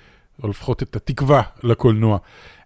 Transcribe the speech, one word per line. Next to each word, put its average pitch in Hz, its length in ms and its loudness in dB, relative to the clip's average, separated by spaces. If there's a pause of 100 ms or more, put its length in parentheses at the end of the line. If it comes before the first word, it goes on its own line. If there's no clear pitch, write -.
(440)
או 107 60 -6
לפחות - 340 -6
את - 120 -8
התקווה 135 460 0 (220)
לקולנוע. 110 540 2 (480)